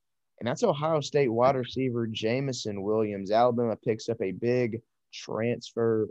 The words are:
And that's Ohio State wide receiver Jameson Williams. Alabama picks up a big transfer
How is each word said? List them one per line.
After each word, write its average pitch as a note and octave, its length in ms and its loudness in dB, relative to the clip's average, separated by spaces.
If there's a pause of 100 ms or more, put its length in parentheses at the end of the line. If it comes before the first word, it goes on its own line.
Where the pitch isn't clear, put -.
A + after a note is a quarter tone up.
(400)
And A2 80 -6
that's D#3 160 -2
Ohio D#3 360 2
State C#3+ 300 2
wide B2 260 4
receiver B2 520 -2
Jameson A2 760 -4
Williams. G#2 500 -2
Alabama A#2 460 4
picks A2+ 320 -2
up A2+ 120 -4
a F#2+ 100 0
big A#2 500 0 (320)
transfer A2+ 960 -2